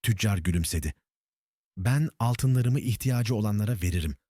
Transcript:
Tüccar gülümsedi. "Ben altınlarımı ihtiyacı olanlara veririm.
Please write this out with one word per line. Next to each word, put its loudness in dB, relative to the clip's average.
Tüccar 2
gülümsedi. 0
"Ben 0
altınlarımı 2
ihtiyacı -2
olanlara 0
veririm. 0